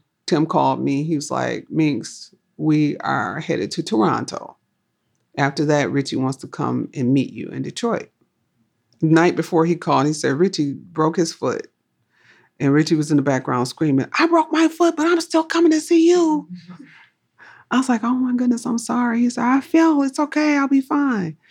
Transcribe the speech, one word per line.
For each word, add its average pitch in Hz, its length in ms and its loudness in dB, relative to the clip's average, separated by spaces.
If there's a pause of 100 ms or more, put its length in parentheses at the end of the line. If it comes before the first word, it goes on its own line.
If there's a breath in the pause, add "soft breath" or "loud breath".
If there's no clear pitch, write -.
(260)
Tim 160 200 2
called 135 360 0
me. 139 220 -2
He 160 140 -2
was 139 120 -8
like, 127 400 -6
"Minx, - 640 -4 (220)
we 151 440 0
are 135 420 -4
headed 117 300 -4
to 165 120 -6
Toronto. 175 720 -2 (800)
After 147 280 -2
that, 143 260 0
Richie 139 240 -2
wants 131 220 -2
to 135 100 -16
come 123 460 -4
and 127 200 0
meet 139 200 0
you - 160 -12
in 131 120 -10
Detroit." - 480 -6 (920)
The 160 60 2
night 165 280 6
before 160 300 2
he 170 100 0
called, 143 320 2
he 151 60 0
said, 135 220 -2
"Richie 156 380 0
broke 160 440 -2
his 170 160 -2
foot." - 360 -6 (920 soft breath)
And 139 140 2
Richie 156 220 4
was 151 160 -2
in 151 60 4
the 139 60 2
background 131 440 0
screaming, 135 400 0 (100)
"I 311 80 4
broke 330 260 2
my 320 160 2
foot, 330 280 0
but 302 100 -2
I'm 339 160 2
still 320 220 -2
coming 330 280 2
to 311 80 2
see 330 300 4
you." 330 400 2 (1200 loud breath)
I 240 80 0
was 262 100 0
like, 240 160 0
"Oh 240 120 0
my 254 180 0
goodness, 247 320 0
I'm 233 140 -2
sorry." 233 400 -2
He 240 100 2
said, 240 140 -4
"I 262 180 2
feel 320 400 4
it's 269 160 -2
okay. 302 400 0
I'll 277 100 0
be 269 140 4
fine." 247 560 -2 (140 loud breath)